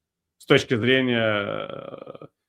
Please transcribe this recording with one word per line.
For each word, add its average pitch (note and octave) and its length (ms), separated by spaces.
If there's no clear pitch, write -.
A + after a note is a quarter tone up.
с - 80
точки C#3 300
зрения, B2 440
э, - 40